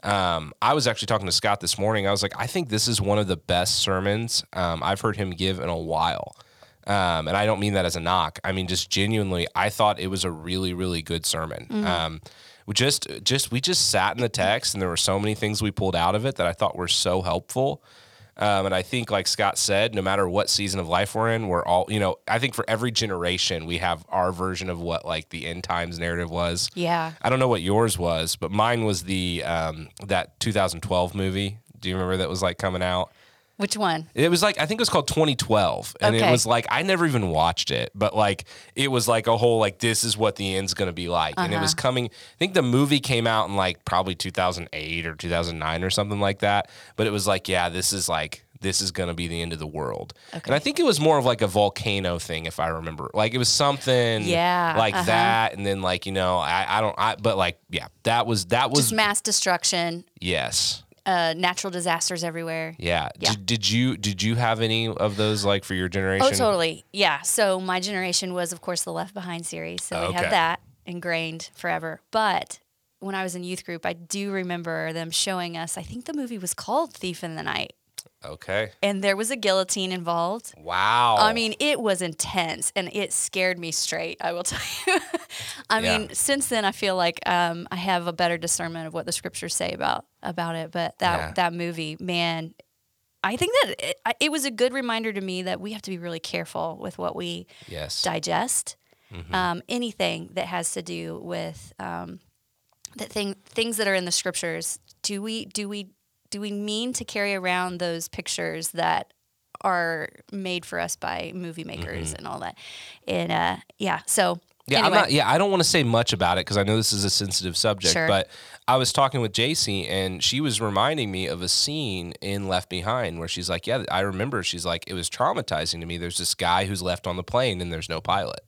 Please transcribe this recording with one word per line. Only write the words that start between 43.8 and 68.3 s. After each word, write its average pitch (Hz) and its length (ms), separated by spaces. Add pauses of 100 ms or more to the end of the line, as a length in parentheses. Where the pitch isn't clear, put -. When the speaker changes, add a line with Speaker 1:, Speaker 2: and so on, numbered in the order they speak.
Speaker 1:
probably 92 320
two 92 160
thousand 90 400
eight 82 340
or 80 80
two 85 140
thousand 85 320
nine 80 240
or 92 60
something 101 280
like 101 220
that. 101 300 (260)
But 110 100
it 107 40
was 101 180
like, 95 180
yeah, 90 220
this 90 240
is, 95 160
like, 80 360 (180)
this 95 180
is 95 100
gonna 87 240
be 85 140
the 82 140
end 85 100
of 78 80
the 78 60
world. 71 460 (220)
Speaker 2:
Okay. 170 120
Speaker 1:
And 123 80
I 147 40
think 285 220
it 339 40
was 214 140
more 151 200
of, 131 60
like, 120 180
a 107 40
volcano 98 720
thing, 82 280
if 80 120
I 80 100
remember. 80 460
Like, 110 180
it 127 60
was 123 120
something 127 720
Speaker 2:
Yeah, 175 520
Speaker 1:
like - 180
Speaker 2:
uh-huh. 180 100
Speaker 1:
that. 113 520
And 98 80
then, 98 180
like, 90 240
you 98 60
know, 92 260
I, 85 300
I 104 120
don't, 107 180
I, 110 180
but, 104 200
like, 87 240 (100)
yeah, 85 180 (160)
that 117 220
was, 104 200
that 117 240
was 143 160
Speaker 2:
Just 107 80
mass 214 260
destruction. 175 840 (160)
Speaker 1:
Yes. 78 640 (220)
Speaker 2:
Uh, 170 320
natural 180 360
disasters 170 500
everywhere. 165 560
Speaker 1:
Yeah. 82 300 (100)
Speaker 2:
Yeah. - 120
Speaker 1:
Did, 101 160
did 104 220
you, 120 280
did 101 260
you 113 140
have 113 240
any 113 260
of 104 300
those, 107 280
like, 101 200
for 95 100
your 90 140
generation? 95 360
Speaker 2:
Oh, 269 60
totally. 170 600
Yeah. 165 300
So 196 380
my 185 200
generation 185 540